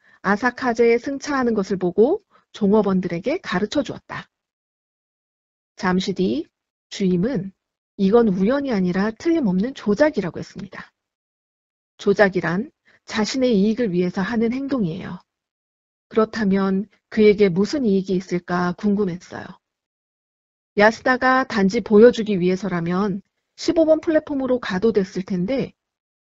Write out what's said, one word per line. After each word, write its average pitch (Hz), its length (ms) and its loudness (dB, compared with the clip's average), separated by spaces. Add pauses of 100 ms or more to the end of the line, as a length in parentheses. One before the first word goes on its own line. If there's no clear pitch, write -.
(220)
아사카제에 233 760 0
승차하는 277 540 -4
것을 196 240 -2
보고 214 460 2 (300)
종업원들에게 196 840 0
가르쳐 208 440 -4
주었다. - 460 -12 (1500)
잠시 185 380 -2
뒤 214 320 -2 (440)
주임은 190 600 -2 (460)
이건 214 320 4
우연이 247 420 0
아니라 190 400 0
틀림없는 247 640 -2
조작이라고 208 680 -2
했습니다. - 540 -16 (1040)
조작이란 190 720 0 (340)
자신의 226 540 0
이익을 214 320 2
위해서 180 300 -2
하는 226 320 -2
행동이에요. 226 680 -4 (880)
그렇다면 196 800 0 (220)
그에게 208 400 4
무슨 202 360 0
이익이 196 300 0
있을까 180 580 -2
궁금했어요. 196 680 -4 (1300)
야스다가 254 680 2
단지 214 380 0
보여주기 214 580 4
위해서라면 180 840 -2 (360)
십오 330 280 2
번 311 140 4
플랫폼으로 285 600 -2
가도 214 320 0
됐을 190 320 -2
텐데 196 500 -4 (480)